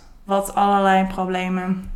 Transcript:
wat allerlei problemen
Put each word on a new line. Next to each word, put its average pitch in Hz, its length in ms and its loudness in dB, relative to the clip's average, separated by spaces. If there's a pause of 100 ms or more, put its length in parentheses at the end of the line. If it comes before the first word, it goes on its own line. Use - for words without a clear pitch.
(240)
wat 196 300 -2
allerlei 196 520 4
problemen 185 880 -4